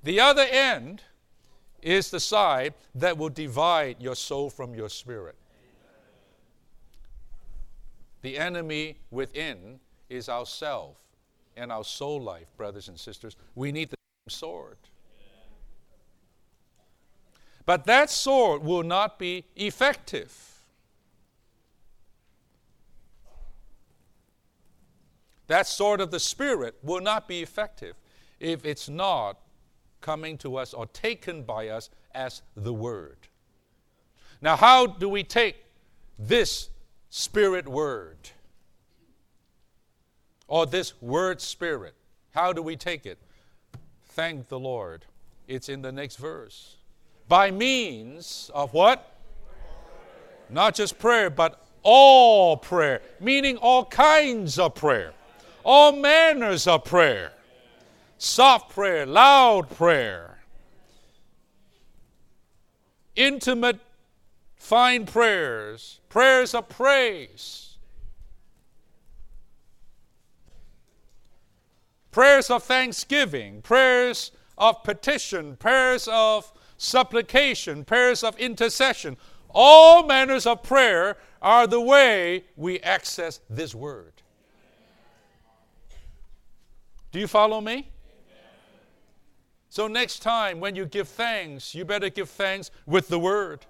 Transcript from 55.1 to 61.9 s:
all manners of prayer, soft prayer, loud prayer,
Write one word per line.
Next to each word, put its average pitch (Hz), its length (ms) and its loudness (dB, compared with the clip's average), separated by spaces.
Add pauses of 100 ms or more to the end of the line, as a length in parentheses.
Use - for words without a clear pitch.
all 294 260 8
manners 285 760 2
of 165 180 2
prayer, 135 480 0 (840)
soft - 560 4
prayer, 185 320 -2
loud 226 680 6
prayer, 113 640 -2 (2750)